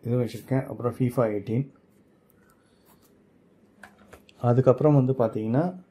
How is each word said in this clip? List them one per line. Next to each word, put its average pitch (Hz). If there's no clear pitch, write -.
இது 117
வச்சிருக்கேன். 123
அப்புறம் 120
fifa 123
eighteen. 110
அதுக்கப்புறம் 127
வந்து 131
பாத்தீங்கன்னா 113